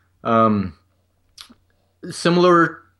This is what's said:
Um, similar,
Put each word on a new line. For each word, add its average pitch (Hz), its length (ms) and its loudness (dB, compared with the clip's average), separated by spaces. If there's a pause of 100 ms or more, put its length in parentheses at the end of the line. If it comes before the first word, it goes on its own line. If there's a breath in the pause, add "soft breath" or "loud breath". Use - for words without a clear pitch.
(240 soft breath)
Um, 110 520 0 (1300)
similar, 170 720 0 (180)